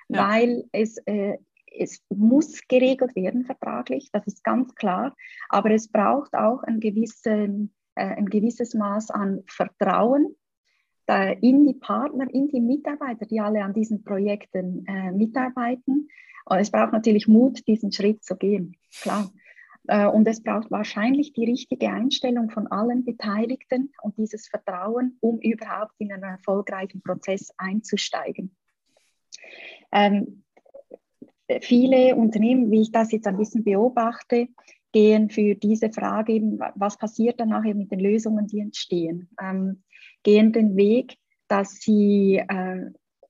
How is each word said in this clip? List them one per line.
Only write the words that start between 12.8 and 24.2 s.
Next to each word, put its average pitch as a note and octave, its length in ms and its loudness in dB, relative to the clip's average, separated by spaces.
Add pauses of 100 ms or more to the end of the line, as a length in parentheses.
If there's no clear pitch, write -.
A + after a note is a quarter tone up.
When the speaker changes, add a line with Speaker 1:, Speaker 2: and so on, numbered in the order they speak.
Speaker 2:
die A3 140 -2
alle G#3 240 0
an G3 100 -6
diesen G#3+ 300 -2
Projekten, F#3+ 840 -4
äh, F#3+ 260 -6
mitarbeiten. B3+ 960 -2 (360)
Und F#3 140 0
es G#3 120 0
braucht A3+ 220 2
natürlich A3 340 2
Mut, A#3 400 6
diesen G#3+ 260 0
Schritt G#3 320 -2
zu F#3 120 -8
gehen, F#3 400 -2 (240)
klar. G3 300 -4 (580)
Äh, G#3 180 4
und G#3+ 200 4
es A3+ 160 -2
braucht G#3+ 280 -6
wahrscheinlich A3 640 -2
die A#3 120 -4
richtige A#3+ 460 -2
Einstellung A#3+ 600 -2
von G3+ 180 -6
allen A#3+ 360 -2
Beteiligten A#3 880 -4 (100)
und G#3 160 -8
dieses G#3+ 300 -8